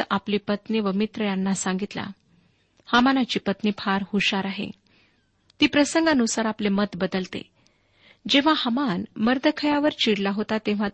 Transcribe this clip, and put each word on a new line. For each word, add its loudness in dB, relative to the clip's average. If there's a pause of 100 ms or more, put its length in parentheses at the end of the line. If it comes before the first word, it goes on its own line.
आपली 0
पत्नी -2
व 0
मित्र -2
यांना 0
सांगितला. -4 (800)
हामानाची 2
पत्नी 0
फार -2
हुशार 0
आहे. -6 (920)
ती 6
प्रसंगानुसार 2
आपले -2
मत 0
बदलते. -4 (880)
जेव्हा 4
हामान -2 (120)
मर्दखयावर 2
चिडला 0
होता, -2
तेव्हा -2